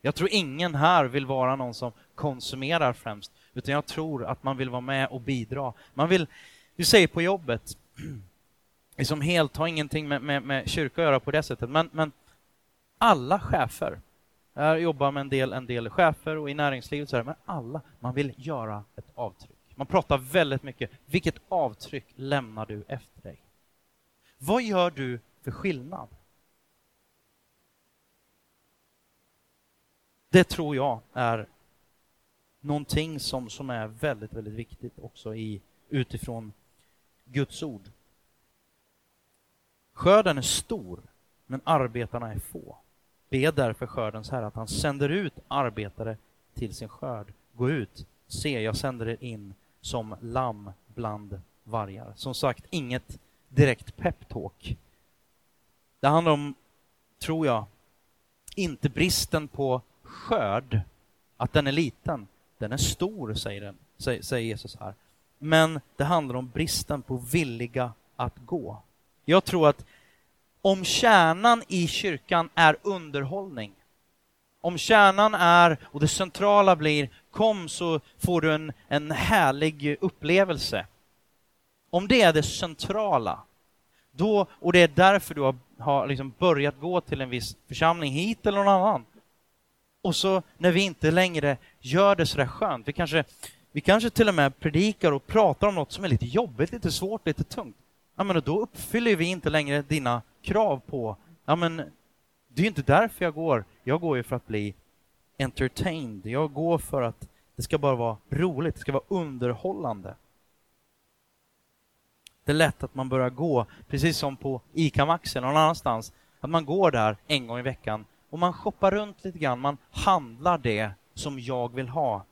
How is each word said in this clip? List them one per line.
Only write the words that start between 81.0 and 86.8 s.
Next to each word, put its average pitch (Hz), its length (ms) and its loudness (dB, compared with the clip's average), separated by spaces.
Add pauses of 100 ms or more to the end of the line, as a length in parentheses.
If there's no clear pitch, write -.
Om 185 180 0
det 240 140 6
är 170 100 8
det 151 100 4
centrala, 165 1000 -2 (680)
då, 202 400 2
och - 220 -2
det 180 60 8
är 170 100 10
därför 180 460 4
du 147 60 -4
har, 131 160 2 (220)
har 135 280 0
liksom 135 320 -6
börjat 143 420 2